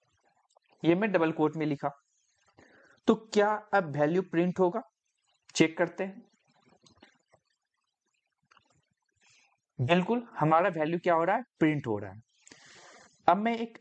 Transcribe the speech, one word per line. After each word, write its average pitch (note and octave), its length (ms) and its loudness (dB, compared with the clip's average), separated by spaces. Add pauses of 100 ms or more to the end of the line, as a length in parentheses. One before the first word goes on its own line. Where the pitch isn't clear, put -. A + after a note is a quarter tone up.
(840)
ये E3 120 4
मैं G3+ 160 -2
डबल E3 200 2
कोट D#3 260 -2
में D3+ 80 -2
लिखा, D3 240 -4 (1160)
तो A3 80 4 (180)
क्या G3+ 160 2 (240)
अब F#3 220 0
वैल्यू D#3 280 0
प्रिंट F3 360 -2
होगा? F#3 220 0 (720)
चेक D#3+ 220 2
करते F3 260 -2
हैं। G3 180 -12 (3500)
बिल्कुल, F3+ 460 0 (140)
हमारा D#3+ 320 4
वैल्यू E3 280 -2
क्या E3+ 160 2
हो E3 80 2
रहा F#3+ 120 0
है? B3 80 -4 (160)
प्रिंट D3 280 0
हो G#2 100 -2
रहा G2+ 140 -10
है। G#2+ 100 -18 (1080)
अब F3 120 4
मैं A3+ 180 -4
एक A#3 240 -10